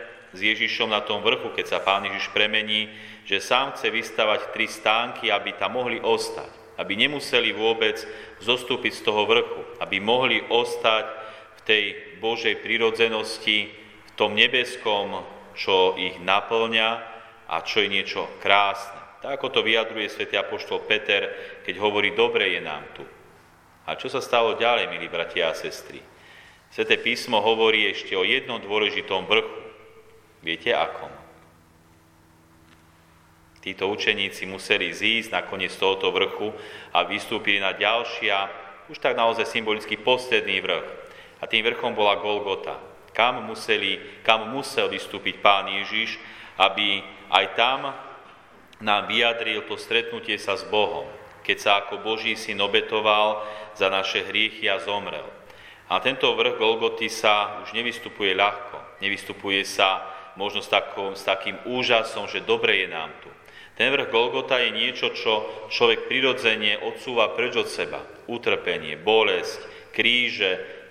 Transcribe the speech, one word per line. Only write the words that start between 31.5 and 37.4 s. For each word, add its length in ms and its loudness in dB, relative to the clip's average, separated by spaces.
Títo 240 -2
učeníci 560 -2
museli 480 0
zísť 400 0
nakoniec 400 -4
z 80 -12
tohoto 320 2
vrchu 400 -2
a 80 6
vystúpili 560 -2